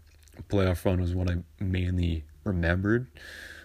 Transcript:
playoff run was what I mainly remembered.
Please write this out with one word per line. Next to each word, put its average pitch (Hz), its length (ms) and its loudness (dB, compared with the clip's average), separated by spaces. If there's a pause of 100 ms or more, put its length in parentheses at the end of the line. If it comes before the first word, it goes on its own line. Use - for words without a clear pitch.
(480)
playoff 92 380 2
run 92 160 4
was 87 140 0
what 90 140 0
I 87 80 0 (220)
mainly 90 640 0 (200)
remembered. 95 640 2 (580)